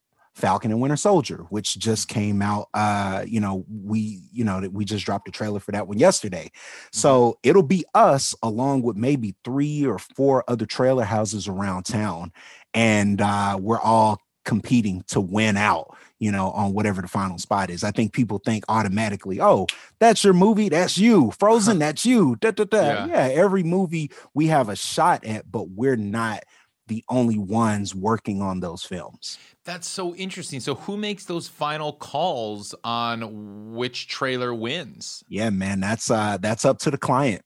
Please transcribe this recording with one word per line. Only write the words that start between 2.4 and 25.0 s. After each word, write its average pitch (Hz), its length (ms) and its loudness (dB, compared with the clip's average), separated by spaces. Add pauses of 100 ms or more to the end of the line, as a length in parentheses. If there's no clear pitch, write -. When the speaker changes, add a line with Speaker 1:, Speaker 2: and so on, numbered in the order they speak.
Speaker 1:
out. 104 320 -2
Uh, 101 520 -2
you 110 140 -2
know, 98 300 -2
we, 107 520 -4 (120)
you 117 100 -4
know, 95 160 0
that 95 140 -6
we 101 100 -4
just 101 220 -4
dropped 101 200 -4
the 95 60 -16
trailer 104 300 -6
for - 100 -10
that 101 160 -4
one 104 100 -6
yesterday. 107 560 2
Speaker 2:
Mm-hmm. - 440 -16
Speaker 1:
So 127 460 6
it'll 165 200 8
be 170 300 0
us 156 500 4
along 123 380 0
with 107 160 -2
maybe 120 380 0 (100)
three 143 400 -2
or 107 120 0
four 135 520 2
other 113 160 -2
trailer 127 400 2
houses 104 420 -2
around 95 360 -4
town. 87 500 -4 (400)
And, 104 480 2
uh, 101 400 0
we're 110 180 0
all 110 400 4 (240)
competing 104 640 0
to - 140 -2
win 104 340 2
out, 98 400 0 (240)
you 107 140 0
know, 95 180 -2
on 101 220 -2
whatever 104 280 0
the 90 60 -8
final 95 300 -4
spot 98 320 -2
is. 87 140 -8
I 104 80 -2
think 110 220 0
people 104 320 -2
think 110 220 -2
automatically, 104 760 -2
"Oh, 143 260 4 (320)
that's 220 240 6
your 196 100 8
movie. 202 360 4
That's 156 280 0
you. 185 420 6
Frozen, 208 400 4
Speaker 2:
<laughs> 147 60 2
Speaker 1:
that's 151 200 -2
you." 196 300 4
Da, 220 160 0
da, 208 140 0
da. 208 160 2
Speaker 2:
Yeah. 107 260 0
Speaker 1:
Yeah, 185 260 2
every 190 300 4
movie 165 480 -2 (220)
we 156 140 2
have 147 220 4
a 98 60 -4
shot - 500 0